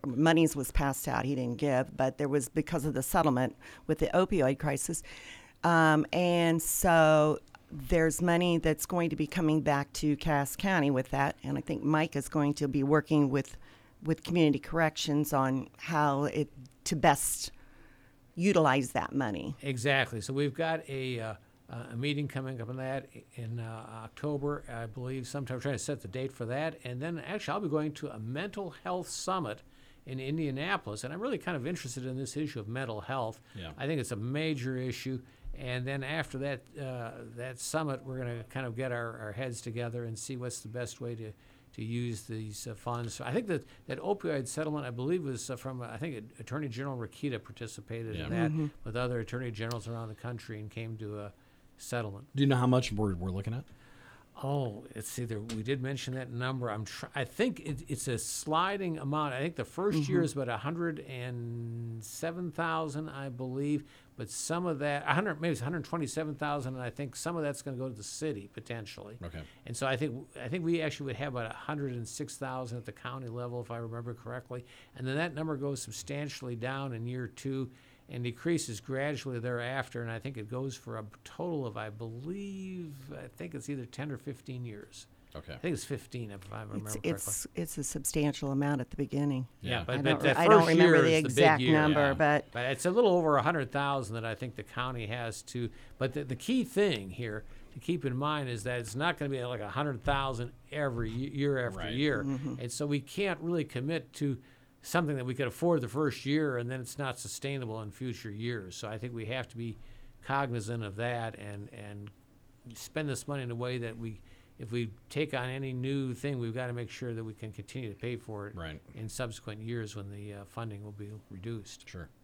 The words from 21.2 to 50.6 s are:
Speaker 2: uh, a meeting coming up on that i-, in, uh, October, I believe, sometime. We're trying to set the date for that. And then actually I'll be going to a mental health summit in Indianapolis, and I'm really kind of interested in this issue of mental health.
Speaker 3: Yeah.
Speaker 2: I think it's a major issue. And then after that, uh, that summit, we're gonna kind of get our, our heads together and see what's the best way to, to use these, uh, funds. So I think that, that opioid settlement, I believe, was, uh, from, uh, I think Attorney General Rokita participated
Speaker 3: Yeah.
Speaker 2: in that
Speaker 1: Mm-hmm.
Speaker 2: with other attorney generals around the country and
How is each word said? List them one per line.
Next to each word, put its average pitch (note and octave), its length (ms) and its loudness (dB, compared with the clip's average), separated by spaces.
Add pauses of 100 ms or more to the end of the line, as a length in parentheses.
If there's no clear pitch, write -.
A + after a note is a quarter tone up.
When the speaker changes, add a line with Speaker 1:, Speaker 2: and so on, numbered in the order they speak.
Speaker 2:
uh, A#2+ 60 -10 (180)
a - 20 -6
meeting C#3+ 320 0
coming C3 340 -4
up A2+ 80 -6
on C3 80 -6
that C3 380 -4
i-, - 80 -16 (120)
in, A#2 240 -6
uh, A2+ 260 -8 (180)
October, C#3+ 680 -4
I A#2 160 -6
believe, B2+ 400 -6
sometime. B2+ 300 -4
We're A#2 40 -6
trying C#3 140 0
to - 40 -4
set C#3 220 -4
the G2 60 -12
date C3 240 -4
for B2 140 -6
that. D3+ 380 -2
And B2 180 -6
then E3 180 -4
actually D#3 340 -4
I'll G3+ 80 0
be F#3 80 -2
going D3+ 240 2
to D3+ 160 -8
a A2+ 100 -10
mental D#3+ 540 -4 (100)
health F3+ 240 -2
summit E3 540 -2 (440)
in C3 140 -6
Indianapolis, C#3+ 840 -2
and C3+ 100 -6
I'm F3+ 80 -6
really A#3+ 160 -2
kind - 180 -2
of B2+ 100 -2
interested C3+ 400 -4
in C3 120 -4
this C3+ 180 -6
issue D3 240 -2
of G#2 80 -6
mental A2+ 340 -4
health. B2 380 -4 (160)
Speaker 3:
Yeah. F2 220 -8
Speaker 2:
I C3 80 -4
think D3 160 0
it's - 100 -4
a G2+ 60 -2
major C3 600 0
issue. B2+ 440 -4 (340)
And B2+ 300 -4
then C3+ 180 -2
after C#3+ 360 -4
that, C3+ 220 -2 (200)
uh, B2 300 -6 (260)
that B2 220 -8
summit, C#3+ 440 -2
we're C3 140 -6
gonna A#2+ 320 -4
kind C3+ 160 -4
of A#2 100 -6
get C3 160 -2
our, A#2 280 -4
our G#2+ 120 -6
heads A#2+ 300 -4
together A#2 440 -4
and A2+ 120 -6
see - 180 -8
what's B2 260 -6
the - 60 -12
best A#2+ 320 -8
way A#2+ 160 -6
to, A2 160 -10 (440)
to A#2 80 -6
use A#2 400 -2
these, A2 440 -8
uh, A2+ 60 -8
funds. A#2+ 400 -4
So B2 100 -10
I B2 80 -4
think G#3+ 160 0
that, D#3+ 180 -2 (220)
that C3+ 120 -4
opioid D#3+ 480 0
settlement, D3+ 380 -2
I B2+ 40 -6
believe, C#3 340 0
was, C3 260 -6
uh, B2+ 60 -2
from, B2+ 260 -8
uh, A#2 60 -8
I A2+ 100 -10
think B2+ 260 -6 (160)
Attorney C#3 280 -4
General C3 300 -4
Rokita A#2+ 440 -4
participated A2+ 760 -8
Speaker 3:
Yeah. D#2+ 100 -4
Speaker 2:
in - 60 -4
that E3 200 2
Speaker 1:
Mm-hmm. D#3 140 0 (180)
Speaker 2:
with A2 140 -6
other B2 220 0
attorney B2 320 -4
generals A2+ 360 -4
around A2+ 220 -6
the A2 60 -10
country A#2 440 -8
and G#2+ 100 -10